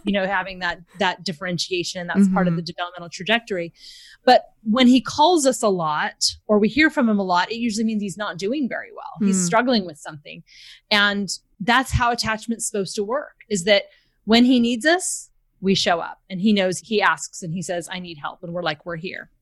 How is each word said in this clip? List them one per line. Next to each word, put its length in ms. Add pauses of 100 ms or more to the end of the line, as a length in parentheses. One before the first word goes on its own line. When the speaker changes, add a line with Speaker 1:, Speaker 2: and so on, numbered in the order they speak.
Speaker 1:
you 80
know, 140
having 340
that, 200 (200)
that 240
differentiation. 800
And 80
that's 240
part 140
of 60
Speaker 2:
Mm-hmm. 40
Speaker 1:
the 60
developmental 460
trajectory. 640 (540)
But 200 (180)
when 240
he 120
calls 460
us 160
a 80
lot 640 (120)
or 120
we 80
hear 220
from 180
him 120
a 40
lot, 280
it 60
usually 280
means 160
he's 160
not 200
doing 300
very 240
well. 120 (240)
He's 120
Speaker 2:
Hmm. 60
Speaker 1:
struggling 400
with 140
something. 440 (480)
And 380 (300)
that's 320
how 200
attachment's 540
supposed 300
to 80
work, 320 (140)
is 160
that 180 (420)
when 200
he 140
needs 260
us, 440 (320)
we 140
show 240
up 300
and 120
he 120
knows, 260
he 220
asks 420
and 100
he 80
says, 300
"I 80
need 180
help." 260
And 100
we're 100
like, 220
"We're 120
here." 320 (120)